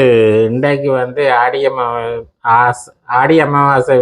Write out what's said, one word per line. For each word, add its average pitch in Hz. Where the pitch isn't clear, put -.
இன்றைக்கு 139
வந்து 127
ஆடி 127
அமாவா-, 117
ஆஸ்-, 120
ஆடி 143
அமாவாசை 143